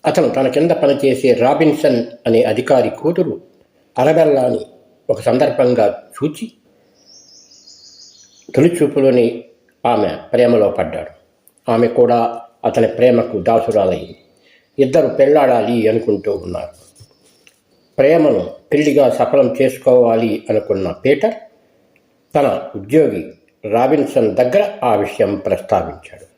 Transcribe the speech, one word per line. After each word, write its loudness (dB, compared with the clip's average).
అతను 2
తన 0
కింద 0
పనిచేసే 2
రాబిన్సన్ 2
అనే 4
అధికారి 0
కూతురు -4
అరబెల్లాని 2
ఒక -2
సందర్భంగా 0
చూచి, -10
తొలిచూపులోని 2
ఆమె 0
ప్రేమలో 2
పడ్డాడు. -8
ఆమె 2
కూడా 0
అతని 0
ప్రేమకు 0
దాసురాలయ్యింది. -2
ఇద్దరు 2
పెళ్లాడాలి 2
అనుకుంటూ -2
ఉన్నారు. -10
ప్రేమను 2
పెళ్లిగా 2
సఫలం 0
చేసుకోవాలి 2
అనుకున్న -2
పీటర్ 0
తన 0
ఉద్యోగి -2
రాబిన్సన్ 0
దగ్గర 0
ఆ 0
విషయం -2
ప్రస్తావించాడు. -6